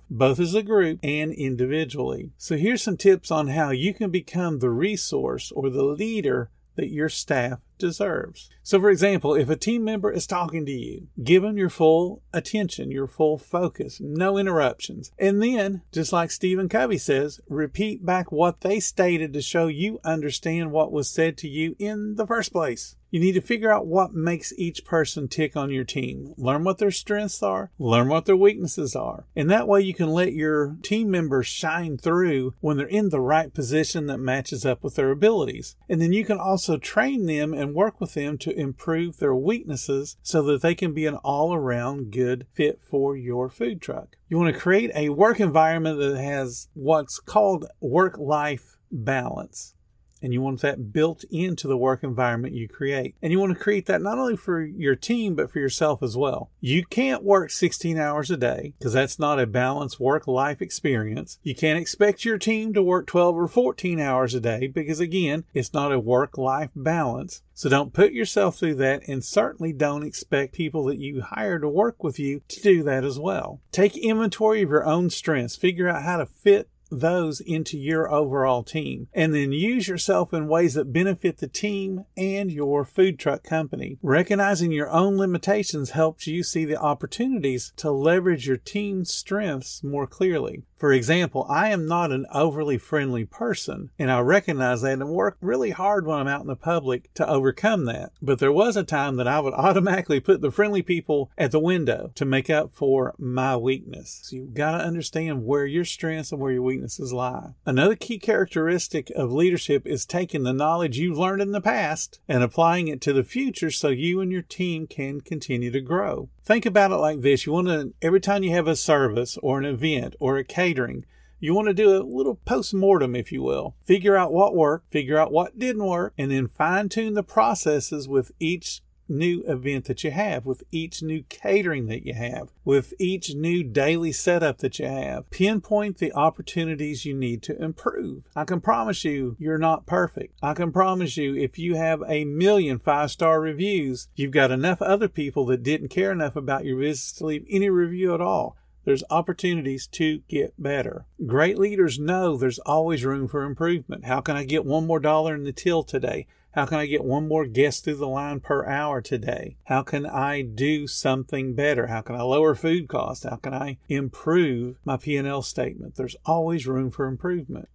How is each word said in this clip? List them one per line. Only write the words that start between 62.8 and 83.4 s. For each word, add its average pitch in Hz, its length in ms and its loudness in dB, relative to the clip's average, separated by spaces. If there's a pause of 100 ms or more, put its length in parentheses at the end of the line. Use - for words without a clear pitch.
work 180 240 2
twelve 175 300 4
or 170 120 0
fourteen 185 520 0
hours 131 340 0
a 127 60 -2
day 117 260 -2
because, 151 340 -4
again, 165 440 -2 (100)
it's 127 200 -4
not 143 180 0
a 127 80 2
work-life 131 760 0
balance. 143 680 -4 (100)
So - 160 -2
don't 139 240 2
put 202 200 6
yourself 202 440 0
through 160 180 0
that, 135 320 0
and 135 160 -6
certainly 202 500 -2
don't 147 340 -2
expect - 480 -4
people 156 300 -2
that 139 120 -2
you 139 240 -8
hire 185 380 -4
to 147 100 -2
work 208 340 0
with 147 140 -4
you 139 300 -4
to - 140 -14
do 180 220 6
that 135 200 0
as 139 160 -4
well. 170 420 -6 (100)
Take 202 240 4
inventory 220 680 2
of 151 60 0
your 147 160 4
own 170 260 2
strengths. 131 440 -2
Figure 180 340 0
out 156 120 -2
how 175 160 -2
to 151 80 -2
fit - 440 2 (220)
those 160 500 0
into 160 380 -4
your 156 340 0
overall 135 480 2
team, 135 500 -8
and 160 220 2
then 139 180 0
use 196 360 0
yourself 180 440 0
in 156 160 -2
ways 160 280 4
that 139 180 -2
benefit 180 440 0
the 160 100 -8
team 190 580 -4 (100)
and 190 360 -2
your 143 340 0
food 185 320 2
truck - 260 -2